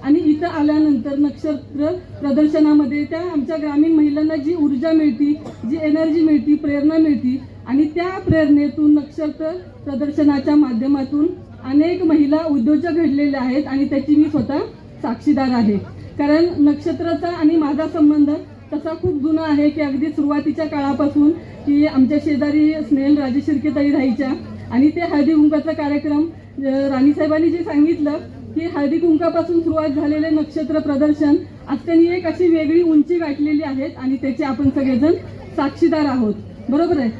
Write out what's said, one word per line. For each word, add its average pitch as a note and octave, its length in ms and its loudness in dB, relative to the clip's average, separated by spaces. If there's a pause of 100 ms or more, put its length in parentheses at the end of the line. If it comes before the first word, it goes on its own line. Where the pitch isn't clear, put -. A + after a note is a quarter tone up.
आणि D4 160 2
इथं D4+ 280 0
आल्यानंतर D4 720 0
नक्षत्र D4 640 -2 (340)
प्रदर्शनामध्ये D4 840 2
त्या E4 140 -6
आमच्या D#4+ 420 -4
ग्रामीण D4+ 300 2
महिलांना D4+ 440 2
जी D4+ 200 -2
ऊर्जा C#4+ 360 0
मिळती, D4 420 2 (360)
जी D#4+ 120 -2
एनर्जी D#4 400 2
मिळती, D4 340 4
प्रेरणा D4 420 0
मिळती C#4 440 2 (260)
आणि C4+ 160 2
त्या F4 360 -4
प्रेरणेतून D4+ 760 4
नक्षत्र D4+ 580 -4 (340)
प्रदर्शनाच्या C#4+ 720 0
माध्यमातून C#4 720 0 (380)
अनेक D#4+ 380 2
महिला D4+ 340 4 (140)
उद्योजक C#4+ 400 0
घडलेल्या C#4+ 500 0
आहेत C4 260 0
आणि C4+ 220 -2
त्याची D4 260 0
मी D4+ 80 4
स्वतः D4 360 -2 (420)
साक्षीदार C4 480 -2
आहे. G#3+ 280 2 (400)
कारण D4+ 280 2 (140)
नक्षत्राचा D#4+ 680 0
आणि E4 280 0
माझा D4+ 320 0
संबंध D4 420 4 (440)
तसा D#4+ 280 -6
खूप D#4+ 200 -2
जुना D#4 200 0
आहे D4 280 2
की D4+ 120 -4
अगदी C#4 240 -2
सुरुवातीच्या D4 600 -2
काळापासून C#4+ 680 0 (340)
की D4 200 2
आमच्या C4+ 400 2
शेजारी D4+ 480 2
स्नेहल C#4+ 440 0
राजे C4+ 240 -2
शिर्केताई C#4+ 500 0
राहायच्या C4 380 0 (420)
आणि C4+ 180 4
ते E4 100 -2
हळदी D#4 320 0
कुंकाचा D4+ 400 2
कार्यक्रम, D4 500 -2 (360)
अ, C#4 60 -8
राणीसाहेबांनी C#4+ 840 2
जे E4 80 0
सांगितलं D#4 540 0 (440)
की E4 100 -2 (100)
हळदी C#4+ 220 0
कुंकापासून E4 640 2
सुरुवात D#4 300 0
झालेले D4+ 400 -2
नक्षत्र D#4 500 -2
प्रदर्शन D4 560 2 (340)
आज C4 160 -2
त्यांनी E4+ 200 4
एक F4 200 -2
अशी E4 220 0
वेगळी D#4+ 340 2
उंची D#4+ 340 2
गाठलेली D4+ 500 -2
आहेत C4+ 320 -4
आणि C4 180 -2
त्याचे C#4 280 -4
आपण C4+ 260 0
सगळेजण C4+ 420 2 (440)
साक्षीदार D4+ 500 0
आहोत, B3 280 0 (360)
बरोबर D#4 300 0
आहे. A#3 100 0 (100)